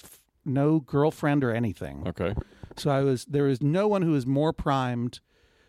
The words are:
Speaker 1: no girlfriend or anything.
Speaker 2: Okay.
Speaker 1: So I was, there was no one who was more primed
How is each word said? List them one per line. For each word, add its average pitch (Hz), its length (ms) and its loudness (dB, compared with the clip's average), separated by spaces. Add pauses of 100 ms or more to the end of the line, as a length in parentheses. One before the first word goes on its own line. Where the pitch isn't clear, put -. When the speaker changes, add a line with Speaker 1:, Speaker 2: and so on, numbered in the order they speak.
(460)
Speaker 1:
no 147 340 2
girlfriend 147 640 0
or 120 80 0
anything. 87 560 -4
Speaker 2:
Okay. 87 260 -4 (440)
Speaker 1:
So 151 140 -2
I 135 100 2
was, 135 240 0
there 143 180 0
was 139 180 2
no 180 280 2
one 196 140 2
who 165 80 2
was 139 140 2
more 143 280 2
primed 123 640 -2 (500)